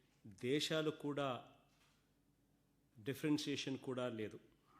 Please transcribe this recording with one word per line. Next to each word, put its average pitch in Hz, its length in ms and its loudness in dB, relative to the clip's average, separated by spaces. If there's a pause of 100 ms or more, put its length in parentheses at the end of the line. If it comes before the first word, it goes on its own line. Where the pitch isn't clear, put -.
(280)
దేశాలు 147 640 2
కూడా 143 640 -2 (1500)
డిఫరెన్షియేషన్ 143 760 0
కూడా 123 320 -2
లేదు. 107 300 -4 (400)